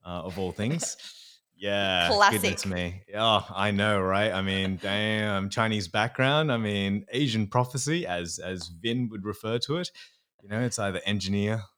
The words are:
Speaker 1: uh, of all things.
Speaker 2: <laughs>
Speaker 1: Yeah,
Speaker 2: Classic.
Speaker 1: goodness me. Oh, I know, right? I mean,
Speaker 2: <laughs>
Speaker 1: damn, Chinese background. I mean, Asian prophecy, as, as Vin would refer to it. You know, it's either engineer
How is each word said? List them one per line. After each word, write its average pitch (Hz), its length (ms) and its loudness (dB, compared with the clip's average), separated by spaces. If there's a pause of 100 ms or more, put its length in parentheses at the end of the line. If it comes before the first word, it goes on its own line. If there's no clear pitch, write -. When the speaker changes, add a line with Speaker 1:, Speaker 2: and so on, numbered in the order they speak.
Speaker 1:
uh, 87 180 -8
of 90 160 -8
all 92 140 -2
things. 135 500 -2
Speaker 2:
<laughs> - 40 -18 (560)
Speaker 1:
Yeah, 98 460 2
Speaker 2:
Classic. 196 320 6
Speaker 1:
goodness 98 240 -2
me. 90 380 -4 (120)
Oh, 107 400 4
I 98 160 2
know, 104 300 2
right? 95 320 2
I 92 80 0
mean, 95 360 0
Speaker 2:
<laughs> 82 60 -10
Speaker 1:
damn, 104 680 0
Chinese 110 380 0
background. 131 640 2
I 120 60 2
mean, 101 560 0
Asian 113 360 0
prophecy, 131 580 0
as, 87 320 -4
as 87 300 -8
Vin 113 420 -2
would 104 160 -8
refer 110 400 -2
to 147 100 0
it. 175 140 -4 (520)
You 101 60 -20
know, 107 140 -2
it's 120 160 -2
either 98 260 -2
engineer 101 600 0 (140)